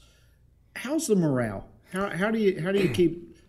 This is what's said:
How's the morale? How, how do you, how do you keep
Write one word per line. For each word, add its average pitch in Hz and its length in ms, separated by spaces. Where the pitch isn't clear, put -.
How's 294 320
the 214 80
morale? 123 520
How, 196 160
how 196 220
do 226 80
you, 185 220
how 185 100
do 202 80
you 180 100
keep - 480